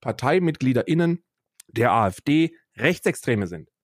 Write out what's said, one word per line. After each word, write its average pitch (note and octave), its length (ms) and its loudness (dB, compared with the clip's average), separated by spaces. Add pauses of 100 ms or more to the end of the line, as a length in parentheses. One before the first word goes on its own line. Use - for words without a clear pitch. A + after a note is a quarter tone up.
ParteimitgliederInnen D#3+ 1200 0 (440)
der A#2 240 0
A A2 160 2
F F#2 120 -6
D D#3 340 0 (220)
Rechtsextreme A#2+ 680 -2
sind. E2+ 240 -14 (140)